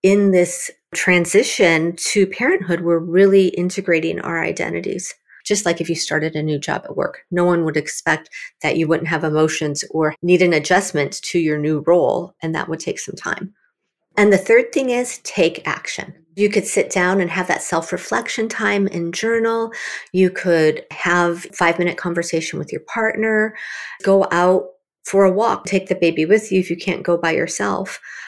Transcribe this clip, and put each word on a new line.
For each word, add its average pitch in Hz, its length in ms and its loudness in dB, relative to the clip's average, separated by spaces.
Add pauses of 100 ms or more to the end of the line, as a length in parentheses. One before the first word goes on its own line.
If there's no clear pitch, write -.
in 196 300 4
this 180 380 0 (240)
transition 175 1000 2
to - 300 2
parenthood, 196 560 -2
we're 170 160 0
really 190 500 4
integrating 175 720 -2
our 165 220 -4
identities. 170 720 -6 (300)
Just 208 200 0
like 170 160 0
if 165 80 -4
you 170 60 0
started 156 420 -2
a 151 60 -2
new 151 160 -2
job 147 260 -4
at - 120 -10
work, - 340 -6
no 175 140 2
one 170 200 2
would 156 120 -2
expect 160 540 -4 (320)
that 151 140 0
you 160 100 0
wouldn't 160 220 0
have 156 160 -2
emotions 156 680 0
or 156 320 0
need 175 200 4
an 175 100 4
adjustment 151 720 0
to - 160 -2
your 156 200 0
new 151 280 0
role, 170 560 2
and 160 120 -4
that - 140 -4
would 160 100 -6
take - 220 -8
some - 160 -12
time. - 360 -8 (640)
And 208 160 6
the 185 60 4
third 233 340 4
thing 269 180 0
is 247 280 -2
take - 480 -2
action. - 480 -8 (220)
You 208 120 2
could 208 180 0
sit - 240 -2
down 185 300 2
and 170 80 0
have 180 200 -4
that - 140 -2
self-reflection 220 840 -4
time 202 440 0
and 170 200 -4
journal. 226 600 -2 (400)
You 185 180 4
could 165 600 2
have 175 500 0 (140)
five-minute 170 420 2
conversation 170 640 -4
with 151 120 -8
your - 120 -8
partner, 220 720 0 (460)
go 196 280 4
out 180 360 4 (380)
for 196 200 4
a 185 80 6
walk, 214 320 0
take 190 240 -2
the 180 60 0
baby 165 300 2
with 208 280 2
you 190 80 4
if 180 100 -4
you 175 60 -4
can't - 260 -6
go 175 140 0
by 165 160 -2
yourself. - 680 -4 (280)